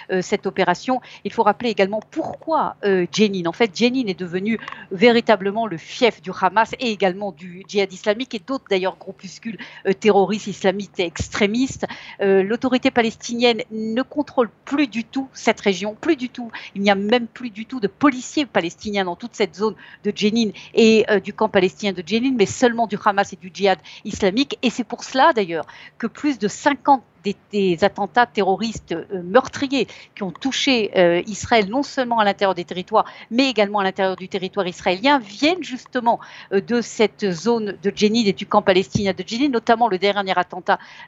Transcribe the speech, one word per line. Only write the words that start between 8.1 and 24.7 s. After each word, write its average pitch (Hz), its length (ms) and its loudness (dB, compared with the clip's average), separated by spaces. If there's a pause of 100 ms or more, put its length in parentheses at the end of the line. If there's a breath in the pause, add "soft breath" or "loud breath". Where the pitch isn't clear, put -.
et 220 60 -6
d'autres 262 300 -8
d'ailleurs 185 240 0 (100)
groupuscules, 190 540 -14 (280 loud breath)
euh, 196 60 0
terroristes 202 560 2
islamistes 190 520 -2
et 196 40 2
extrémistes. 220 840 -2 (360 loud breath)
Euh, 196 200 4
l'autorité 247 480 2
palestinienne 233 720 0 (100)
ne 220 300 -4
contrôle 262 480 -2 (140)
plus 285 240 0
du 220 160 -6
tout 269 300 -6
cette - 260 0
région, 208 400 -2
plus 311 160 2
du 247 140 -10
tout. 233 220 -12 (220 loud breath)
Il 196 100 -6
n'y 202 80 4
a 196 40 6
même 220 320 0
plus 247 220 -12
du 208 160 -14
tout 262 160 -10
de 196 60 -2
policiers 262 580 0
palestiniens 202 580 -4
dans 175 140 -6
toute - 180 -14
cette 180 200 -2
zone 202 200 -2 (300 loud breath)
de 202 100 -2
Jenin 214 360 0 (220 loud breath)
et, 220 360 6
euh, 202 100 4
du 202 140 -10
camp - 160 0
palestinien 196 420 0
de 180 140 -8
Jenin, 226 320 0
mais 202 80 4
seulement 233 420 0
du 202 160 -6
Hamas 196 300 0
et - 20 -16
du 180 180 -18
djihad 185 260 2 (260 loud breath)
islamique. 220 560 0
Et 254 80 2
c'est 220 160 -6